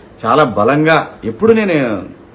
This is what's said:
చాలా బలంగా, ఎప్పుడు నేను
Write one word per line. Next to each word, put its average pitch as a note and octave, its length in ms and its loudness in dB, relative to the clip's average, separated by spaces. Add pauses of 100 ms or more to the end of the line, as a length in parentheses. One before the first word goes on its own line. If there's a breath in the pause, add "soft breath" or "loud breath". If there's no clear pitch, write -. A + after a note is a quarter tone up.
(240 loud breath)
చాలా C3+ 200 2
బలంగా, C#3+ 800 0
ఎప్పుడు F#3 280 2
నేను C#3+ 540 -2 (280)